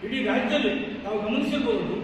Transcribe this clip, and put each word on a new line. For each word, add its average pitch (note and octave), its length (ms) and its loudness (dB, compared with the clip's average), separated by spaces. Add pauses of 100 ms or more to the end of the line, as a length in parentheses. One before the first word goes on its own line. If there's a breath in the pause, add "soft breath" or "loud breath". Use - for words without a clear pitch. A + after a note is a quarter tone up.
ಇಡೀ C4 140 -2 (100)
ರಾಜ್ಯದಲ್ಲಿ C4 440 2 (300)
ತಾವು G#3 220 -2
ಗಮನಿಸಿರ್ಬೋದು A#3+ 800 0